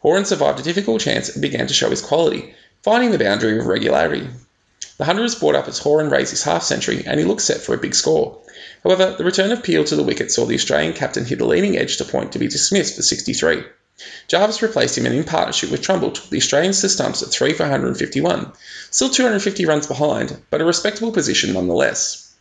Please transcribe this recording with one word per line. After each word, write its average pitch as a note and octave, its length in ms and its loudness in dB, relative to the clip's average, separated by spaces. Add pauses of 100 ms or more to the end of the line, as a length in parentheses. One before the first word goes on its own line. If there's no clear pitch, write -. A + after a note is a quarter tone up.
Horan F3+ 240 4
survived C#3+ 340 2
a C3 60 -8
difficult G3+ 360 0
chance - 280 -2
and - 120 -8
began A#2+ 280 -2
to - 60 -4
show - 160 2
his - 120 -2
quality, - 500 0 (300)
finding A#3 300 4
the F3 60 2
boundary G#2+ 380 2
with A#2 100 0
regularity. D#2+ 600 2 (720)
The D3 80 -4
hundred F#3 180 0
was A#3 120 0
brought D3 200 2
up C3+ 120 0
as B2 120 -8
Horan D3+ 320 2
raised C#3 200 2
his - 140 -4
half E3 180 0
century, - 440 -2
and - 120 -2
he D#3+ 80 2
looked G#3 160 0
set - 180 0
for - 140 -2
a A#2+ 40 -2
big D3 160 -4
score. - 440 0 (440)
However, F#3 340 4
the - 80 -4
return F#3+ 260 2
of A#3+ 120 -2
Peel D#3+ 220 2
to D3+ 120 0
the D3 80 2
wicket - 260 -2
saw A#1+ 160 2
the - 80 0
Australian D2+ 400 0
captain - 300 -4
hit B2 140 -4
the - 80 0
leading F#3+ 300 2
edge - 200 -2
to - 80 -4
point - 280 -4
to - 60 -6
be - 100 0
dismissed - 480 0
for D#3+ 60 -6
sixty-three. - 600 0 (640)
Jarvis G#3 340 2
replaced A3 380 0
him B2 80 0
and A#2+ 80 2
in D3 100 0
partnership - 460 -2
with - 120 -4
Trumbull - 280 0
took - 180 -12
the D#3 100 -4
Australians F3 420 2
to F#3+ 80 0
stumps - 340 -2
at - 60 -8
three C#3 240 2
for D#3 100 0
a D#3 60 0
hundred C3 280 0
fifty-one. - 560 -2 (380)
Still - 180 0
two C4 140 2
hundred A3 180 2
fifty G3 260 -2
runs D3+ 200 2
behind, C3 500 -2 (140)
but D3+ 100 0
a D#3+ 40 2
respectable G#3 480 0
position - 400 0
nonetheless. F2 880 -2